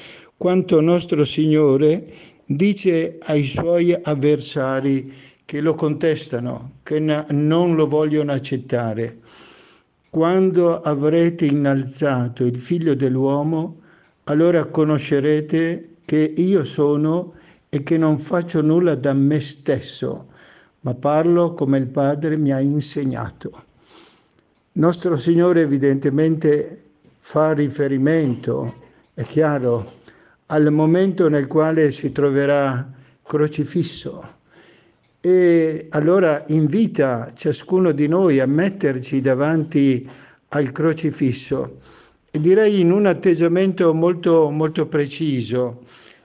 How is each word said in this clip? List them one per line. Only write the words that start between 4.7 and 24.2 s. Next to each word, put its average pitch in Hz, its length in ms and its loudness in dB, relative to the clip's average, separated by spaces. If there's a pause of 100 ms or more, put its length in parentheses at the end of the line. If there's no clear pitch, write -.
che 143 160 -8
lo 156 140 0
contestano, 131 1040 -4
che 151 180 -4
n-, 151 300 -2
non 160 460 2
lo 156 100 2
vogliono 151 460 0
accettare: 120 880 -4 (920)
"Quando 175 680 2
avrete 165 680 0
innalzato 135 1000 -2
il 123 160 -2
Figlio 165 360 -2
dell'uomo, 139 840 -2 (420)
allora 160 420 2
conoscerete 151 1400 -2
che 156 320 0
io 180 260 2
sono 151 680 -2 (360)
e 143 140 -4
che 165 160 0
non 156 180 2
faccio 170 460 -2
nulla 160 320 2
da 135 180 -2
me 139 280 2
stesso, - 840 -6 (580)
ma 127 120 -4
parlo 165 580 2
come 139 240 0
il 131 80 0
Padre 147 500 -2
mi 147 160 0
ha 135 80 0
insegnato". 139 920 -4 (1200)